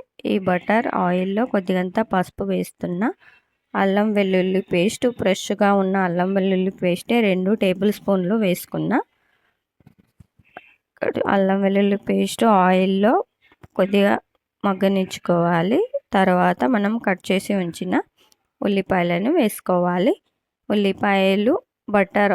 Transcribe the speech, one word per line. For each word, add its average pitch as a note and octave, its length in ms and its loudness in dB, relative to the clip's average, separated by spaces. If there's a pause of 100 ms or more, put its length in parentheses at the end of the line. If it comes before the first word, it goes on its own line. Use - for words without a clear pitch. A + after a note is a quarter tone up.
(320)
ఈ G#3 40 2 (140)
బటర్ G3+ 380 0 (180)
ఆయిల్లో F#3+ 480 -2
కొద్దిగంత F#3 460 -2 (140)
పసుపు F#3 380 -4
వేస్తున్నా. F3+ 580 -4 (640)
అల్లం G3 400 0
వెల్లుల్లి F#3+ 580 2
పేస్ట్, F#3+ 360 0 (100)
ఫ్రెష్గా G3+ 540 0 (100)
ఉన్న F#3+ 160 0 (100)
అల్లం F3+ 300 0
వెల్లుల్లి F#3+ 460 0
పేస్టే F3+ 360 0 (100)
రెండు F#3 220 0 (140)
టేబుల్ F#3+ 340 0
స్పూన్లు F#3+ 460 0
వేసుకున్నా. F3+ 540 -2 (2250)
అల్లం G3 320 2
వెల్లుల్లి G3+ 420 0
పేస్ట్ G3 360 -2 (160)
ఆయిల్లో F#3+ 540 2 (600)
కొద్దిగా G3+ 400 2 (480)
మగ్గనిచ్చుకోవాలి. F#3 1120 0 (380)
తర్వాత F3+ 500 2
మనం G#3+ 280 0 (120)
కట్ F#3+ 200 -2
చేసి F#3+ 300 -2
ఉంచిన F3+ 380 -4 (680)
ఉల్లిపాయలను F#3+ 760 0
వేసుకోవాలి. F#3 760 0 (560)
ఉల్లిపాయలు G3+ 840 0 (400)
బటర్ G3+ 400 2